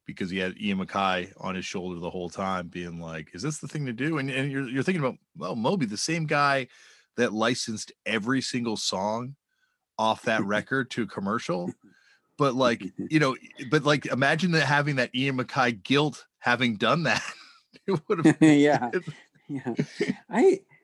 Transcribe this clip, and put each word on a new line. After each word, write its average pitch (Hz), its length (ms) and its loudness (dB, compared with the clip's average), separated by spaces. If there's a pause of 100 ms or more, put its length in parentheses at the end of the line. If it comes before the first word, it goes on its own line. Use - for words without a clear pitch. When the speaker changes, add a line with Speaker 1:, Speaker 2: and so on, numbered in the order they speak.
Speaker 1:
because - 240 -8
he 92 80 -4
had 92 200 -4
Ian 98 220 -2
MacKaye 92 580 -2
on 92 180 -8
his 90 100 -6
shoulder 90 340 -8
the 85 100 -6
whole 87 200 -8
time, 92 380 -4
being 87 320 -10
like, 80 340 -10
"Is 90 80 -12
this 151 160 -4
the 156 100 -12
thing 151 200 -6
to 120 60 -4
do?" 147 260 -2
And, 135 100 -4
and 135 220 -2
you're, 135 180 -4
you're 131 140 -2
thinking 180 200 0
about, 123 140 -2 (180)
well, 90 200 -6
Moby, 139 300 2
the 101 120 -6
same 160 280 -2
guy 143 420 2 (500)
that 117 160 2
licensed 110 580 -2 (140)
every 113 360 0
single 117 360 -2
song 110 580 -4 (640)
off 110 260 2
that 113 200 2
Speaker 2:
<laughs> - 20 -2
Speaker 1:
record 107 460 -2
to 120 120 -4
a 101 40 -4
commercial. 117 600 -4 (680)
But, 139 160 2
like, 120 300 2 (140)
Speaker 2:
<laughs> 147 120 -8
Speaker 1:
you 156 100 2
know, 131 160 2 (360)
but, 151 120 4
like, 147 240 2
imagine 151 440 2
that 156 140 4
having 143 320 2
that 120 180 0
Ian 131 220 0
MacKaye 123 440 0
guilt, 139 440 0 (140)
having 120 360 2
done 117 280 2
that. 113 240 0
<laughs> - 60 -12 (540)
It 180 200 2
would 165 180 0
have 151 120 8
Speaker 2:
<laughs> - 40 4
Yeah. 143 500 6 (560)
Yeah. 127 260 -6 (560)
I, 349 300 4 (240)